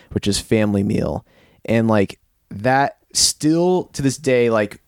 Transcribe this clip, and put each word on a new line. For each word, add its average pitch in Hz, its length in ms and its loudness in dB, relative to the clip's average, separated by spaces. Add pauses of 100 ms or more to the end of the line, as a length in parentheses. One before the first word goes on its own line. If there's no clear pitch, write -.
(120)
which - 160 -2
is 98 120 0
family 104 420 0
meal. - 420 -4 (400)
And, 113 240 0
like, 104 300 2 (320)
that 127 480 -2 (140)
still 170 800 0
to 147 100 -10
this 135 160 0
day, 123 320 2
like, 107 380 -2